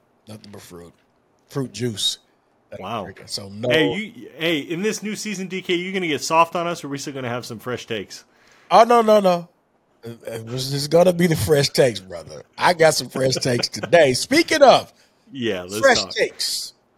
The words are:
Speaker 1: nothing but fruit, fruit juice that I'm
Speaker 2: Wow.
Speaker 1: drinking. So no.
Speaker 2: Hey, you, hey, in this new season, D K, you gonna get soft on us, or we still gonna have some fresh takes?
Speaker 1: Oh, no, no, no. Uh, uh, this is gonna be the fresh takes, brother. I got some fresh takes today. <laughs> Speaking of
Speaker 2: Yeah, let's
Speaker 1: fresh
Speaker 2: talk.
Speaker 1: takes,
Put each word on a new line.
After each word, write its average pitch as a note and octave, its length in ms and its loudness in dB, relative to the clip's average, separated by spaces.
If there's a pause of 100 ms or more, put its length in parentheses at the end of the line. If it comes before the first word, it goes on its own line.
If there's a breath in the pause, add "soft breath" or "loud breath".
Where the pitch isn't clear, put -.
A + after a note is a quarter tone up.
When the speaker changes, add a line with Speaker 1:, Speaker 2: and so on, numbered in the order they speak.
(280)
Speaker 1:
nothing G#2+ 240 -20
but G2+ 100 -18
fruit, E2+ 320 -20 (540)
fruit C3 240 -6
juice G#2+ 460 -6 (520)
that G#2 100 -16
I'm - 40 -14
Speaker 2:
Wow. G#3+ 200 -6
Speaker 1:
drinking. F#3+ 240 -16
So G2+ 220 -12
no. G#2+ 200 -6
Speaker 2:
Hey, D#3+ 240 2
you, F3+ 440 -12
hey, D#3+ 220 -2
in D#3+ 220 -8
this G#3 220 -4
new G#3+ 100 -8
season, F#3+ 340 -8
D F3+ 140 -8
K, F#3 120 -4
you F3+ 180 -4
gonna F#3+ 160 -4
get C#3+ 140 -2
soft E3 340 0
on E3+ 120 -2
us, F3 180 -6
or - 20 -10
we C#3 100 -8
still C#3 160 -10
gonna C3 140 -8
have A#2+ 180 -6
some A2+ 140 -14
fresh A#2+ 260 -8
takes? G#2 380 -10 (480 soft breath)
Speaker 1:
Oh, G3+ 140 8
no, A#3+ 160 4
no, G#3+ 180 4
no. F3 300 0 (560)
Uh, A#2 60 -12 (140)
uh, A2+ 180 -10
this C3 280 -6
is C#3+ 160 -4
gonna E3+ 240 4
be F3 160 2
the D#3+ 80 2
fresh C#3+ 320 2
takes, A#2+ 320 2
brother. E2 440 -16 (140)
I E3 160 4
got D#3+ 200 4
some B2+ 160 -6
fresh C3 260 0
takes B2 320 -2
today. C3+ 460 4
<laughs> - 20 0
Speaking D#4 460 0
of G#3 320 6 (400 soft breath)
Speaker 2:
Yeah, G#2+ 300 -4
let's G2+ 160 -8
Speaker 1:
fresh B3+ 200 4
Speaker 2:
talk. F#3+ 120 -8
Speaker 1:
takes, - 640 -6 (240)